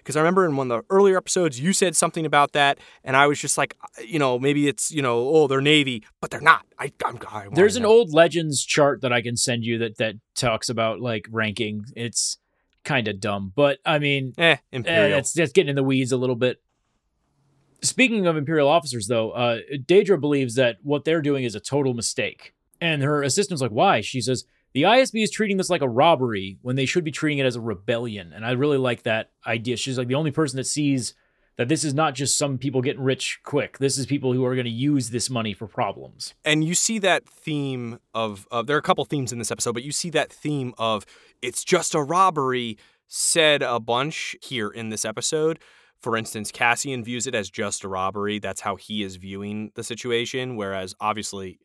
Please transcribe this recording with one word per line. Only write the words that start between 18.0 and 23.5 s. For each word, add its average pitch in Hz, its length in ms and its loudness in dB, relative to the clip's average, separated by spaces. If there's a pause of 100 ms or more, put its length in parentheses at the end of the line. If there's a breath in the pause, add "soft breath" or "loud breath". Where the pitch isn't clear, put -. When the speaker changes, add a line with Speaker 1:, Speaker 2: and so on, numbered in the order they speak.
Speaker 2:
of 165 100 2
Imperial 147 320 2
officers, 139 400 0
though, 113 220 0
uh, 117 300 0 (260)
Daedra 180 340 6
believes 135 360 0
that 120 260 4
what 143 240 -2
they're 160 160 2
doing 139 220 0
is 107 100 -4
a 104 60 -8
total 135 340 0
mistake. - 580 -6 (260)
And 160 240 0
her 147 200 0
assistant's 143 400 -2